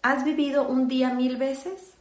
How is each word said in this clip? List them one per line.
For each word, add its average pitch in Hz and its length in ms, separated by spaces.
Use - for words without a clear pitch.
¿Has 262 220
vivido 285 420
un 254 220
día 254 260
mil 254 220
veces 269 640